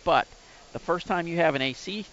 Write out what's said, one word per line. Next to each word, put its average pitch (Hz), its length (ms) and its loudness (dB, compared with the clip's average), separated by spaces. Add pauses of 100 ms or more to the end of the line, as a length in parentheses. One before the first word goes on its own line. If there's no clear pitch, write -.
but 151 200 4 (460)
the - 80 -10
first 170 260 -2
time 175 220 -2
you 170 100 -4
have 160 180 4
an 135 60 0
A 131 120 -2
C 202 400 -10